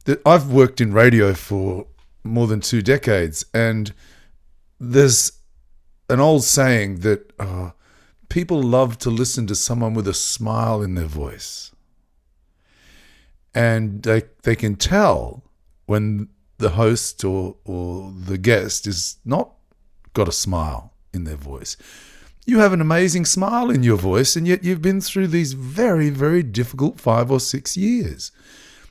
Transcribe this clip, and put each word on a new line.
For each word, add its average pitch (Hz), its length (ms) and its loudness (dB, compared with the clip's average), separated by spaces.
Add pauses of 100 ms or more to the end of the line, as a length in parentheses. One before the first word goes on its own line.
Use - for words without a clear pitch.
That 139 180 0
I've 147 280 4
worked 127 300 6
in 107 120 2
radio 110 400 6
for 95 540 -6 (360)
more 117 240 0
than 107 140 -2
two 117 200 -2
decades, 98 720 0
and 110 400 -2 (840)
there's 127 520 4 (800)
an 123 120 2
old 147 220 4
saying 110 560 0
that, 101 400 -2
uh, 92 320 -8 (580)
people 170 340 -2
love 123 360 2
to 123 120 -4
listen 120 360 -2
to 104 80 -4
someone 117 380 -2
with 107 140 -2
a 92 60 0
smile 110 680 -2
in 92 140 -4
their 82 100 -2
voice. - 680 -10 (1800)
And 110 500 0
they, 110 200 2 (200)
they 117 120 2
can 104 200 -2
tell 101 680 0 (420)
when 107 440 -2 (280)
the - 120 0
host 113 540 0
or, 95 420 -4
or 92 520 -8
the 92 220 -6
guest 104 480 0
is 90 380 -6
not 147 260 -2 (600)
got 104 140 0
a - 40 -4
smile 76 640 -6 (200)
in 90 120 -8
their 78 100 -10
voice. 69 420 -14 (680)
You 240 140 4
have 202 140 6
an 170 80 2
amazing 165 440 2
smile 233 440 0
in 131 140 2
your 110 140 4
voice, 95 380 2
and 165 120 -2
yet 180 160 2
you've 175 180 -2
been 190 200 0
through 190 260 -2
these 160 260 -2
very, 151 560 0
very 151 320 2
difficult 120 580 -4
five 120 300 0
or 131 100 -2
six - 380 -6
years. 196 540 -4 (600)